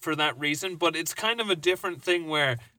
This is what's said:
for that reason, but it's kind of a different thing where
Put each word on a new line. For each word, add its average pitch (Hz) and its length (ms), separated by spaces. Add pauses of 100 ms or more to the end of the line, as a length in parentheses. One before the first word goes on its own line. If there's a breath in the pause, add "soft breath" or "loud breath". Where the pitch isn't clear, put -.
for 156 160
that 151 220
reason, 147 380
but 160 200
it's 160 160
kind 233 280
of 214 100
a 185 60
different 175 460
thing 175 260
where 143 280 (220 loud breath)